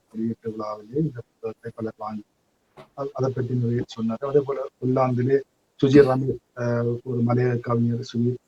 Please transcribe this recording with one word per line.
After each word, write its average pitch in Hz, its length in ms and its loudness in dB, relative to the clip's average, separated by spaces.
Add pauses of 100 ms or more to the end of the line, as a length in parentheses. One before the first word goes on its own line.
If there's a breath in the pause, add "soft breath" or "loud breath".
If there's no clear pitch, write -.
(120)
வெளியீட்டு 113 400 -6
விழாவிலே 107 480 -8
இந்த 131 200 -2
புத்தகத்தை - 560 -12
பலர் 110 220 -8
வாங்கி, 107 260 -10 (720)
அ-, 139 160 -6
அதை 131 180 -2
பற்றி 123 240 -4
நிறைய 120 320 0
சொன்னார்கள். 113 420 -6
அதே 143 160 4
போல 135 220 -4 (100)
ஹொல்லாந்திலே 127 640 2 (420)
சுஜி 143 200 8
ரமேஷ், 131 360 2 (200)
அ, 120 260 0 (200)
ஒரு 120 180 -4
மலையாள 123 340 2
கவிஞர் 117 440 0
சுஜி, 120 360 -2 (120)